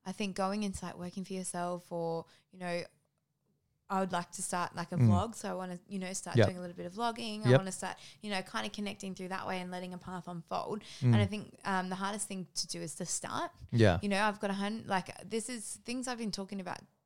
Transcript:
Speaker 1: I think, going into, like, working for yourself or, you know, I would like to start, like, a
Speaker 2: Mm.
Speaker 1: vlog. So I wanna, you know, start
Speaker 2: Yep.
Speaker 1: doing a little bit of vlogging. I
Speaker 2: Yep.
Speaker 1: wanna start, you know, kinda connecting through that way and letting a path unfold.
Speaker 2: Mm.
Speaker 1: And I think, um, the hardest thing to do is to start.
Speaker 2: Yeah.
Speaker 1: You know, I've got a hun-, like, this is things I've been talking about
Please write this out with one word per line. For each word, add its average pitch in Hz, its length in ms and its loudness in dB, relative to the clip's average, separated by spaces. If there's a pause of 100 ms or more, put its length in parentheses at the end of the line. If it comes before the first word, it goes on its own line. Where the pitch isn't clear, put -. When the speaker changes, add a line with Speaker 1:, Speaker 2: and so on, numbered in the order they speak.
Speaker 1:
I 185 60 -8
think, 196 240 -2
going 202 280 0
into, 196 220 -4
like, 170 120 -8
working 180 260 -6
for 190 100 -8
yourself 180 560 -4
or, 165 360 -2 (260)
you 185 80 -20
know, 175 220 -2 (1080)
I 190 100 4
would 185 100 0
like 175 220 -2
to 190 100 -6
start, 180 320 -2
like, 175 160 -4
a 180 60 0
Speaker 2:
Mm. 123 120 10
Speaker 1:
vlog. 208 260 6
So 202 140 -6
I 180 60 -2
wanna, 180 320 -6
you 202 100 -6
know, 185 160 -4
start 175 240 0
Speaker 2:
Yep. 208 100 10
Speaker 1:
doing 185 120 -4
a - 20 -8
little 175 140 -8
bit 175 100 -8
of 175 80 -8
vlogging. 226 520 -4
I - 40 6
Speaker 2:
Yep. 127 100 10
Speaker 1:
wanna 185 120 -2
start, - 260 -6 (240)
you 214 80 -6
know, 190 140 2
kinda 220 260 -4
connecting 196 460 -6
through 185 140 -8
that 190 180 -4
way 185 140 0
and 180 100 -6
letting 180 220 -6
a 180 40 -8
path 180 300 -8
unfold. 180 540 -4 (200)
Speaker 2:
Mm. 131 120 2
Speaker 1:
And - 20 10
I 202 100 8
think, 202 400 -6
um, 185 240 0
the 185 60 -2
hardest 202 320 -4
thing 190 260 -6
to - 140 -4
do 170 140 -6
is 165 140 -6
to 175 120 -4
start. - 440 -2 (200)
Speaker 2:
Yeah. 104 320 10
Speaker 1:
You 202 60 0
know, 196 140 4
I've 208 160 2
got 196 120 0
a - 20 2
hun-, 208 320 -2
like, - 420 -2
this 220 220 -2
is 233 360 -8
things 247 220 -4
I've 240 120 -4
been 220 120 -2
talking 196 300 -6
about - 200 -6 (240)